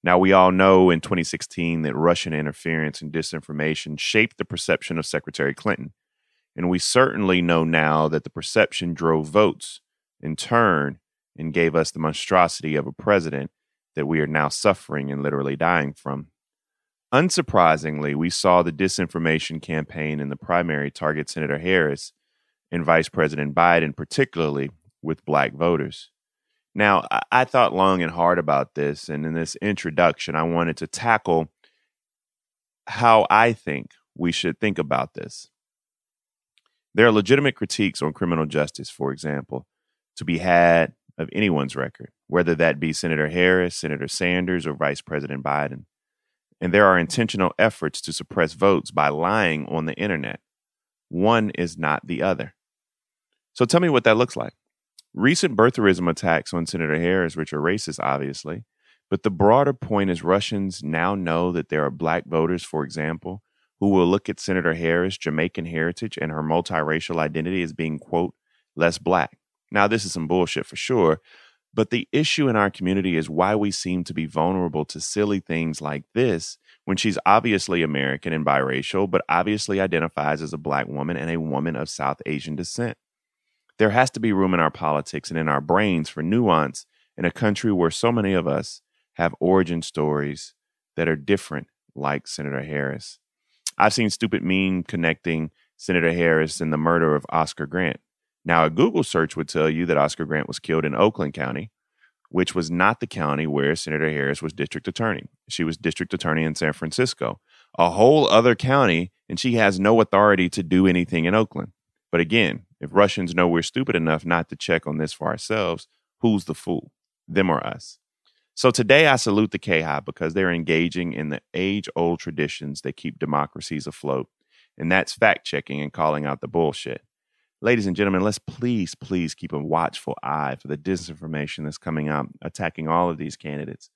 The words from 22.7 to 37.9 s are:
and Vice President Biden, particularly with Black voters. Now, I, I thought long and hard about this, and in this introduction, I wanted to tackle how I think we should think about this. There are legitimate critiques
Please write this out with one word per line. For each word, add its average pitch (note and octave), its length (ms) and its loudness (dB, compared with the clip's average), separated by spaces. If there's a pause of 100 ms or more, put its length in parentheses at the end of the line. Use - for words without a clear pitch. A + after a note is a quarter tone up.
and E2+ 120 -2
Vice E2 240 4
President D2 460 -2
Biden, E2 420 4
particularly D2+ 760 -2 (280)
with D#2+ 240 -6
Black C#2+ 300 0
voters. D#2 560 -2 (640)
Now, G2+ 380 2
I, A1+ 80 2 (100)
I B2+ 140 4
thought B2 320 2
long F#2+ 260 4
and D#2+ 100 -4
hard E2+ 280 2
about C#2+ 340 -2
this, D2 340 -4
and D2+ 160 -6
in D#2+ 100 -4
this E2 280 -4
introduction, E2+ 720 0
I D#2 80 0
wanted E2+ 360 0
to - 100 -8
tackle F2+ 600 0 (1400)
how A2+ 420 4
I A2+ 220 6
think C#2+ 400 -8 (240)
we E2+ 160 0
should - 260 -2
think G2+ 220 -2
about C#2 340 -2
this. - 340 -14 (1400)
There A2+ 140 6
are A2+ 60 6
legitimate B2+ 420 2
critiques - 480 -4